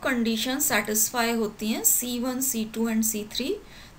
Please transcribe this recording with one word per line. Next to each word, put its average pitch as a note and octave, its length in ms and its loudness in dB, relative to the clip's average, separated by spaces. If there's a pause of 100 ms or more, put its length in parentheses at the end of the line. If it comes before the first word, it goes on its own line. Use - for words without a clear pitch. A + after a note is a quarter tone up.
कंडीशन B3 580 2
सेटिस्फाई A3+ 720 2
होती G#3+ 400 -2
हैं, F#4+ 120 0
सी B3 340 2
वन, B3+ 220 -2
सी A3+ 240 0 (100)
टू A3+ 160 0
and A3 140 2
सी G#3 280 -2
थ्री, C#4+ 220 -2 (440)